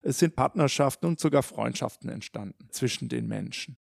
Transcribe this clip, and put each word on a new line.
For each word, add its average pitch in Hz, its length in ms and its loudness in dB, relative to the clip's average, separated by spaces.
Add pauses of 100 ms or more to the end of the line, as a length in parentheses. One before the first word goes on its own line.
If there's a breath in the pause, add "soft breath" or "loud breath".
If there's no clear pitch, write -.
Es - 180 0
sind 170 160 6
Partnerschaften 143 720 2
und 170 120 0
sogar 143 220 4
Freundschaften - 680 -6
entstanden 110 600 -12
zwischen 120 400 -4
den 117 180 -4
Menschen. 107 500 -8 (120)